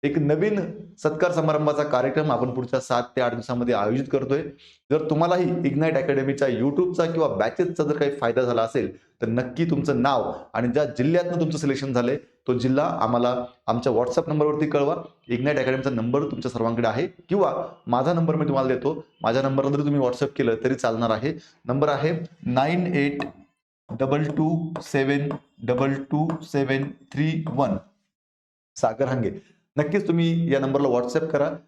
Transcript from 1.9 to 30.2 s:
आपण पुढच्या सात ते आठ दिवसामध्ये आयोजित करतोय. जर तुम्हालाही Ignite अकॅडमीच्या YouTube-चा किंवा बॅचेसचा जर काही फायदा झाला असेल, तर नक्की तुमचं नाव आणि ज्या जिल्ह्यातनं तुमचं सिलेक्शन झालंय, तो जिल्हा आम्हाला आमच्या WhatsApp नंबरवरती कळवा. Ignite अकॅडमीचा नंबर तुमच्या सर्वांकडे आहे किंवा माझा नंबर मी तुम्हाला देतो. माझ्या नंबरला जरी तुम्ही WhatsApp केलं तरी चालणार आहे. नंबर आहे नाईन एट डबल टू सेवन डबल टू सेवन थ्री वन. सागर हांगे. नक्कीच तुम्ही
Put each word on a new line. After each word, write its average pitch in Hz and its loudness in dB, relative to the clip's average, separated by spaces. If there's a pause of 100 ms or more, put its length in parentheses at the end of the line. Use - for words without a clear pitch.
आपण 123 0
पुढच्या 127 -2
सात 123 0
ते 127 -4
आठ 120 2
दिवसामध्ये 120 -2
आयोजित 107 0
करतोय. 135 0 (500)
जर 156 0
तुम्हालाही 175 2
Ignite 151 0
अकॅडमीच्या 135 0
YouTube-चा 143 0
किंवा 165 0
बॅचेसचा 127 0
जर 147 0
काही 143 2
फायदा 123 0
झाला 120 2
असेल, 113 -2 (240)
तर 117 -2
नक्की 123 -2
तुमचं 139 0
नाव 127 2 (200)
आणि 117 0
ज्या 143 2
जिल्ह्यातनं 170 0
तुमचं 160 0
सिलेक्शन 135 -2
झालंय, 120 2
तो - -6
जिल्हा 131 2
आम्हाला 120 0 (220)
आमच्या 117 0
WhatsApp 123 0
नंबरवरती 151 0
कळवा. 147 2 (340)
Ignite 135 0
अकॅडमीचा 131 0
नंबर 123 0
तुमच्या - -6
सर्वांकडे 113 0
आहे 110 -2
किंवा 170 -2 (220)
माझा 127 2
नंबर 160 2
मी 151 0
तुम्हाला 135 0
देतो. 127 -2 (160)
माझ्या 117 2
नंबरला 135 0
जरी 143 0
तुम्ही 143 2
WhatsApp 127 0
केलं 120 2
तरी 131 2
चालणार 117 0
आहे. 113 0 (320)
नंबर 143 2
आहे 160 0 (200)
नाईन 151 2
एट 143 0 (760)
डबल 135 0
टू 160 0
सेवन 143 0 (340)
डबल 127 2
टू 147 -2 (140)
सेवन 135 -2
थ्री 156 -4 (100)
वन. 127 2 (1040)
सागर 117 0
हांगे. 127 -4 (180)
नक्कीच 160 0
तुम्ही 165 2